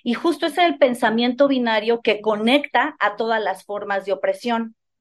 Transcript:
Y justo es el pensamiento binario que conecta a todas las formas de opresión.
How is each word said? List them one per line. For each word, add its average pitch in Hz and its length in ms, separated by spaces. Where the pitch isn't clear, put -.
Y 240 120
justo 330 320
es 320 120
el 339 200
pensamiento 247 680
binario 233 520
que 208 200
conecta 240 760
a 208 180
todas 226 260
las 196 220
formas 202 420
de 196 60
opresión. 226 640